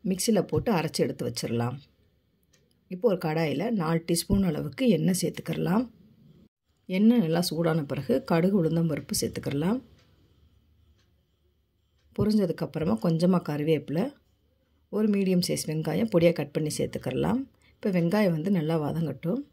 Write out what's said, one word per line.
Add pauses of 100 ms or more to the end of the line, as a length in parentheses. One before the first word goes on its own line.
மிக்சியில்
போட்டு
அரைச்சி
எடுத்து
வச்சிடலாம். (1160)
இப்போ
ஒரு
கடாயில (160)
நாலு
டீஸ்பூன்
அளவுக்கு (120)
எண்ணெய்
சேர்த்துக்கிறலாம். (1120)
எண்ணெய்
நல்லா
சூடான
பிறகு (180)
கடுகு
உளுந்தம்பருப்பு
சேர்த்துக்கிறலாம். (2500)
பொரிஞ்சதுக்கப்புறமா
கொஞ்சமாக
கருவேப்பிலை, (920)
ஒரு
மீடியம்
சைஸ்
வெங்காயம்
பொடியாக
கட்
பண்ணி
சேர்த்துக்கிறலாம். (340)
இப்போ
வெங்காயம்
வந்து
நல்லா
வதங்கட்டும்.